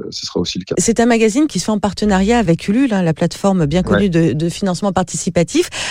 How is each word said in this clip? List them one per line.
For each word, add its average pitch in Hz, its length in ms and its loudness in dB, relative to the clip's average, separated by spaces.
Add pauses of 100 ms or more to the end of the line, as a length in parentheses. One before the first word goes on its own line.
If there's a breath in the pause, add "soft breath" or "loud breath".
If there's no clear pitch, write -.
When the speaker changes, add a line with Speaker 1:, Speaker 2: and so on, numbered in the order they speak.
Speaker 1:
ce - 160 -12
sera - 140 -4
aussi - 180 -4
le 180 80 -6
cas. - 140 -8
Speaker 2:
C'est 226 200 0
un 233 60 4
magazine 226 400 2
qui 190 140 -4
se - 60 -4
fait 220 60 0
en 214 60 0
partenariat 202 600 2
avec 165 280 0
Ulule, 240 240 2
hein, 190 120 2
la 160 100 2
plateforme 170 540 0
bien 175 160 0
connue 202 220 2
Speaker 1:
Ouais. 196 40 2
Speaker 2:
de, 165 240 2
de 160 160 -2
financement 190 420 -2
participatif. 180 800 -2 (220 loud breath)